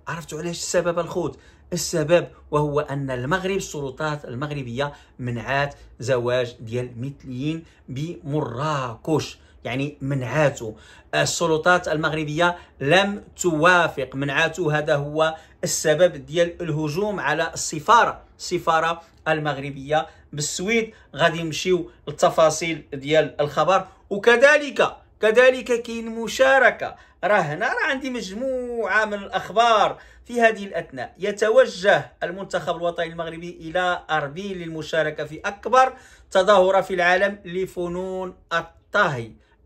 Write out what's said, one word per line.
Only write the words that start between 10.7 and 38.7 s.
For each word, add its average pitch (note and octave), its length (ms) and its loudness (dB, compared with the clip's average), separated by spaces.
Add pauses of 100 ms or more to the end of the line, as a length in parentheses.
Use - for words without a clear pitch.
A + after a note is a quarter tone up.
السلطات E3 720 2
المغربيه D#3 720 -2 (220)
لم G3 440 2 (180)
توافق، D#3+ 720 2
منعاتو. D3+ 560 0
هذا D3+ 260 0
هو D#3 400 0 (280)
السبب D#3 600 2
ديال E3+ 360 0
الهجوم D#3 580 -2
على D3+ 340 0
السفاره، E3 680 2 (160)
السفاره E3 640 0 (260)
المغربيه C#3+ 800 -2 (260)
بالسويد. G#3+ 640 -4 (220)
غادي E3 260 2
نمشيو E3 480 -2 (180)
للتفاصيل D#3+ 760 2 (100)
ديال C#3+ 460 0
الخبر. D#3+ 460 2 (240)
وكذلك، A#3+ 840 4 (240)
كذلك A#3+ 600 4
كاين A#3 260 -8
مشاركه. A3+ 880 2 (280)
راه G3 160 4
هنا E3 260 -4
راه G#4 200 -2
عندي C4+ 240 -4
مجموعه A#3 920 -2
من G#3 100 -4
الاخبار. G3 840 2 (260)
في A#3+ 160 -4
هذه G#3+ 240 2
الاثناء D#3+ 540 -8
يتوجه G3+ 960 2 (100)
المنتخب F3+ 540 -4
الوطني E3+ 300 -4
المغربي E3 540 -10
الى F3 500 -2
اربيل D#3 480 -4
للمشاركه D#3 640 -4
في D3+ 200 -14
اكبر A#3+ 480 4 (380)
تظاهره F#3+ 500 6
في F#3 140 -4
العالم F#3 500 2
لفنون F#3 920 -6 (180)
الطهي، D#3+ 800 -2 (340)